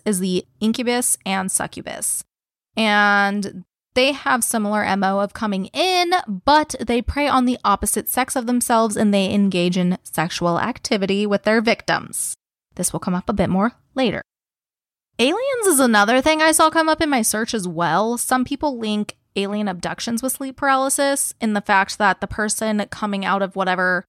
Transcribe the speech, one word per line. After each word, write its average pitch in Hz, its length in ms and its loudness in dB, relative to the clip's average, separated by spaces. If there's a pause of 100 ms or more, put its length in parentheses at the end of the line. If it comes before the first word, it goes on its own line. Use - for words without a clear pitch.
is 202 140 0
the 185 240 0 (160)
incubus 240 640 0
and 190 260 -4
succubus. - 720 -6 (520)
And 202 880 0 (300)
they 262 200 4
have 262 300 -2
similar 208 400 0
M 196 200 0
O 196 160 0
of 202 160 -4
coming 196 320 -4
in, 359 440 0 (340)
but 302 340 4
they 240 240 0
prey 285 240 -2
on 254 180 2
the 247 180 0
opposite - 460 0
sex - 260 -2
of 240 120 -2
themselves 226 500 2
and 208 160 4
they 196 180 2
engage 185 460 2
in 180 240 2
sexual 170 580 -2
activity 202 680 -2
with 202 160 0
their 220 180 2
victims. - 720 -2 (400)
This - 180 -4
will 160 80 -6
come 185 140 -4
up 180 160 -4
a 226 40 2
bit - 180 2
more 196 220 2 (200)
later. 254 300 -2 (960)
Aliens 440 480 0
is 285 120 4
another 233 420 4
thing 311 200 2
I 320 120 4
saw 320 180 4
come 320 180 2
up 311 120 2
in 311 100 0
my 254 100 2
search 226 320 -2
as 190 140 -2
well. 175 500 0
Some 254 280 0
people 277 340 -4
link 214 360 -4 (200)
alien 202 320 -2
abductions 185 560 -6
with 262 100 -2
sleep 269 240 -10
paralysis 277 840 0
in 220 140 -2
the 208 80 0
fact 196 380 2
that 202 200 2
the 202 60 -6
person 214 640 -2
coming 202 340 -4
out 190 200 0
of 190 120 -6
whatever 185 540 0